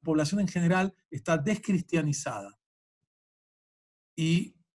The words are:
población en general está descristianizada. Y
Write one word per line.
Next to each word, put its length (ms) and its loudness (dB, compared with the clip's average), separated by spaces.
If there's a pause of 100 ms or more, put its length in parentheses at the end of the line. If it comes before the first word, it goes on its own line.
población 360 0
en 80 0
general 460 2 (160)
está 280 0
descristianizada. 1200 -2 (1600)
Y 400 0 (220)